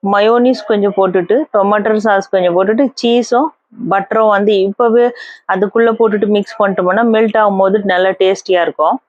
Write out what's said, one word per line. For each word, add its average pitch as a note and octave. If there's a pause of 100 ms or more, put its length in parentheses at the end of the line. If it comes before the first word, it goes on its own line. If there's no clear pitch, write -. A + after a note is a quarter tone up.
மயோனீஸ் A3+
கொஞ்சம் G3+
போட்டுட்டு, F#3 (160)
டொமேட்டோ G#3
சாஸ் G3+
கொஞ்சம் F3+
போட்டுட்டு, A3 (120)
சீஸும் A#3+ (400)
பட்டரும் G#3
வந்து G#3
இப்பவே A#3 (440)
அதுக்குள்ள G#3
போட்டுட்டு G#3+
மிக்ஸ் G3+
பண்ணிட்டோம்னா G3
மெல்ட் A3
ஆகும்போது G3
நல்லா F#3
டேஸ்டியா F#3+
இருக்கும்। E3 (100)